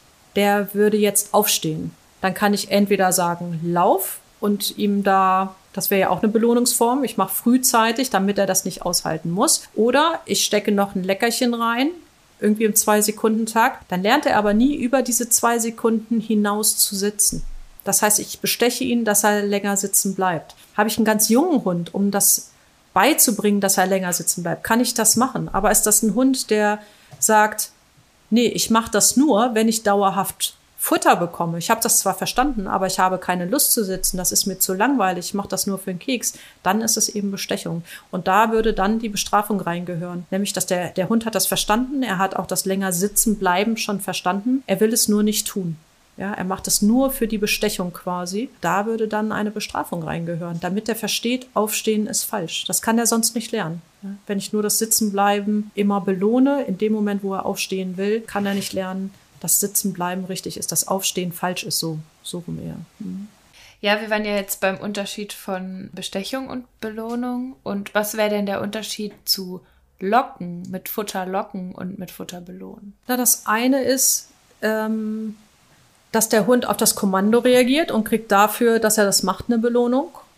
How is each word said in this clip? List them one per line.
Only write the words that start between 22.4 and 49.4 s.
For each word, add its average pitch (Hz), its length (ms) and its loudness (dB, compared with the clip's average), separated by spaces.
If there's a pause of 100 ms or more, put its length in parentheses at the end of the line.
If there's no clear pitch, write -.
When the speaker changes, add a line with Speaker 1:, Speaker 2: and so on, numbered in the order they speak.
Speaker 1:
beizubringen, 208 680 4
dass 196 180 2
er 185 80 4
länger 185 260 0
sitzen 175 300 -4
bleibt, 170 220 -4
kann 226 160 2
ich 240 140 0
das 214 220 2
machen. 226 360 0
Aber 196 180 2
ist 180 120 2
das 214 200 2
ein 214 120 2
Hund, 262 360 2
der 208 280 2 (400)
sagt, 214 520 2 (600)
„Nee, 233 180 4
ich - 220 -2
mach 226 180 2
das - 280 2
nur, 247 380 4
wenn 220 140 4
ich 226 140 0
dauerhaft 196 760 0 (220)
Futter - 380 4
bekomme. 170 400 -2
Ich 170 140 -2
hab 220 100 2
das - 200 2
zwar 190 120 2
verstanden, 196 540 -2
aber 190 200 0
ich 185 120 -2
habe 185 180 2
keine 180 300 -2
Lust 254 260 2
zu 233 100 2
sitzen, 185 360 -2
das 180 140 -2
ist 196 120 2
mir 185 140 -4
zu 185 160 0
langweilig, 190 540 2
ich - 60 -6
mach 196 120 -4
das - 200 -4
nur 196 120 -2
für 190 160 -8
den 180 40 -8
Keks“, - 360 -4 (280)
dann 214 200 2
ist 226 160 0
es 208 100 0
eben 202 220 -4
Bestechung. 180 520 -6 (280)
Und 180 180 -4
da 214 240 4
würde 220 220 2
dann 196 240 0
die 233 100 -4
Bestrafung 202 540 -2
reingehören. 175 680 -6
Nämlich, 196 220 -2
dass - 140 -4
der, 180 240 -2
der 180 180 -2
Hund 226 160 2
hat 226 100 -2
das 190 120 0
verstanden, 254 560 0
er 202 160 -2
hat 190 180 0
auch 180 100 -4
das 180 200 -4
länger 190 260 0
sitzen 202 460 0
bleiben 196 400 2
schon 202 220 -4
verstanden, 202 680 -2
er 196 140 0
will 220 120 4
es 233 160 2
nur 208 140 4
nicht 214 240 0
tun. 170 320 -4 (400)
Ja, 196 160 -6
er - 100 -6
macht 185 240 -6
es - 140 0
nur 254 280 4
für 240 180 -2
die 220 100 -4
Bestechung 202 560 -2
quasi. 180 560 -6 (100)
Da 180 240 0
würde 226 240 -2
dann 214 240 -2
eine 208 180 -2